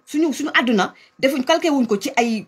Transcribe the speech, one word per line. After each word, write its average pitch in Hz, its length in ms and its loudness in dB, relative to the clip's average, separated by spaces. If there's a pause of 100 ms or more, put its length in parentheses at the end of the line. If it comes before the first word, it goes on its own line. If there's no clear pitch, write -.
Suñu, 302 280 -2
suñu 302 200 -6
àdduna, 226 400 2 (240)
defuñ, 269 260 0
calqué 330 260 2
wuñ 277 180 2
ko 202 100 0
ci - 200 -6
ay, 226 300 -4